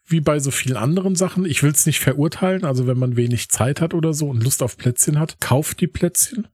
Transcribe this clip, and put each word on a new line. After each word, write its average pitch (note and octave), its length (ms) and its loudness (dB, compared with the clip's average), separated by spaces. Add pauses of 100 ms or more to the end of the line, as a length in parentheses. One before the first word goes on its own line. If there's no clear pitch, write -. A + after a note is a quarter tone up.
wie E3 120 2
bei D3 200 2
so C3+ 100 -2
vielen C3 280 -2
anderen F3+ 380 0
Sachen. F3+ 300 0
Ich D3 160 -2
will's D3 240 2
nicht D3+ 140 0
verurteilen. F#3 680 0
Also B2+ 220 0
wenn B2+ 100 0
man B2+ 200 0
wenig A#2+ 320 0
Zeit - 320 0
hat E3+ 120 0
oder D#3+ 220 0
so D3 140 -2
und A#2 140 0
Lust C3 200 0
auf - 140 -4
Plätzchen D3 420 0
hat, D#3+ 220 -4
kauft - 380 0
die F#3 60 2
Plätzchen. - 680 -2